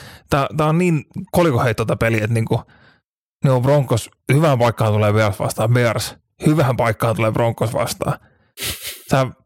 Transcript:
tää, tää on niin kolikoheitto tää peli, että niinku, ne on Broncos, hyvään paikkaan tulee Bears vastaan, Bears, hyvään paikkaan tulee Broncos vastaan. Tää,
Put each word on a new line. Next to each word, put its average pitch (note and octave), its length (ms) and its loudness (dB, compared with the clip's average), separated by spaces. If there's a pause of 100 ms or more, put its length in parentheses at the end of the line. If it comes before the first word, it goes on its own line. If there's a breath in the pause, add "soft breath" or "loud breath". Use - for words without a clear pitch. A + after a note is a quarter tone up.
(300 loud breath)
tää, C#3 160 0 (100)
tää D3+ 100 0
on D#3+ 120 2
niin F3 260 0 (280)
kolikoheitto B2 520 2
tää A2 120 -2
peli, A2+ 200 0
että G#2+ 180 -2
niinku, A2+ 280 -2 (840 soft breath)
ne C#3 60 4
on B2+ 120 2
Broncos, B2+ 480 0 (220)
hyvään C#3+ 260 4
paikkaan A2+ 340 2
tulee G#2+ 200 2
Bears G#2+ 260 0
vastaan, A2 360 -2
Bears, A#2 400 0 (320)
hyvään D3+ 300 2
paikkaan A#2 400 0
tulee A2 160 0
Broncos A2+ 400 -2
vastaan. - 460 -4 (920 loud breath)
Tää, C3 220 0 (160)